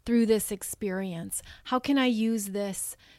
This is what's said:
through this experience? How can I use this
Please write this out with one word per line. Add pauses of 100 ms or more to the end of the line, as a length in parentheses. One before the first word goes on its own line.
through
this
experience? (240)
How
can
I
use
this (240)